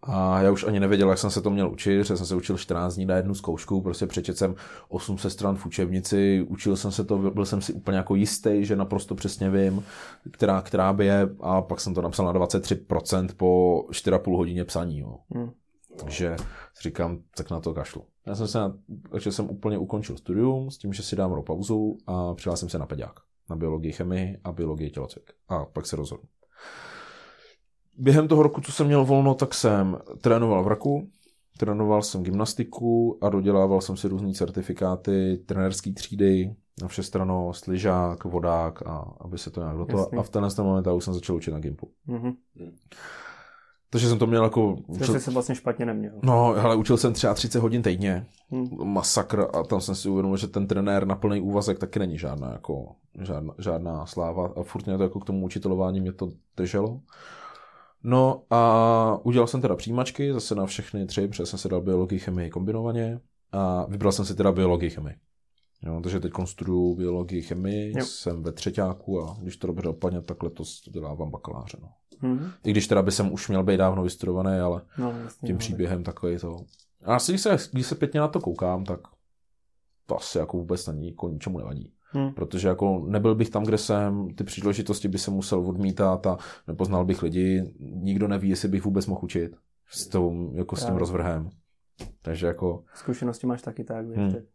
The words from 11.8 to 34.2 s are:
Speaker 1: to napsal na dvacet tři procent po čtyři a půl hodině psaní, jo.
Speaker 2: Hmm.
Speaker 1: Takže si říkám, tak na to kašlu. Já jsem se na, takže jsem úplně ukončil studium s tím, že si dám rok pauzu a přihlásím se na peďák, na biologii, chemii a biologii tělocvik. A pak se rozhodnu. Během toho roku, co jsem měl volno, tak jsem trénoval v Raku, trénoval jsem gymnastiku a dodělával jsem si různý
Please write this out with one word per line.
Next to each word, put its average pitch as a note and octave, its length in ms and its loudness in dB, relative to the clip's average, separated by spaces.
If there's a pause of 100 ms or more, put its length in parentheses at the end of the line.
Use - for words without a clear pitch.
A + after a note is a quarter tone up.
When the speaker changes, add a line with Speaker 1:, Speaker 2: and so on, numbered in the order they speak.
Speaker 1:
to F2+ 80 0
napsal E2+ 240 0
na F2 60 2
dvacet F#2 280 2
tři F#2+ 160 0
procent F#2 600 0
po F2+ 540 6
čtyři - 240 2
a F2+ 40 4
půl F2+ 180 0
hodině F2 280 0
psaní, E2+ 340 -4
jo. A#1 180 -12 (180)
Speaker 2:
Hmm. A#2+ 160 -6 (480)
Speaker 1:
Takže D#2+ 360 -4 (380)
si - 100 -20
říkám, E2+ 360 -4 (180)
tak - 120 -8
na E2 100 -4
to D#2+ 140 -4
kašlu. - 300 -8 (220)
Já G2+ 100 -8
jsem G#2+ 120 -4
se A2 120 -2
na, G2 140 -2 (380)
takže G2+ 200 -4
jsem G2 180 -4
úplně G#2 280 -2
ukončil G#2+ 400 -4
studium C3 540 0
s - 60 -18
tím, G2 160 -6
že G2+ 100 -8
si - 120 -6
dám F#2 160 0
rok D2+ 140 -4
pauzu G#2+ 520 -2 (100)
a F2+ 260 -2
přihlásím F2 360 -4
se E2+ 100 -6
na D2 60 -6
peďák, - 340 -10 (300)
na E2+ 60 -6
biologii, D#2+ 360 -2
chemii F#2 520 -4
a F2+ 80 -8
biologii D#2 380 -4
tělocvik. - 420 -12 (180)
A D#2+ 160 -4
pak - 200 -8
se - 100 -6
rozhodnu. D2 320 -8 (1700)
Během D3 300 6
toho D3+ 160 8
roku, D3 180 4
co C#3 100 -10
jsem D3 160 2
měl C#3+ 180 6
volno, C#3 300 6
tak C3+ 180 0
jsem G2 440 4 (240)
trénoval A#2 420 6
v G2 40 2
Raku, C#3+ 420 0 (480)
trénoval G#2 440 2
jsem G2 220 -4
gymnastiku A#2 1000 0
a G2+ 80 4
dodělával G2 520 4
jsem F#2 160 -4
si G2+ 100 -2
různý F#2+ 260 -2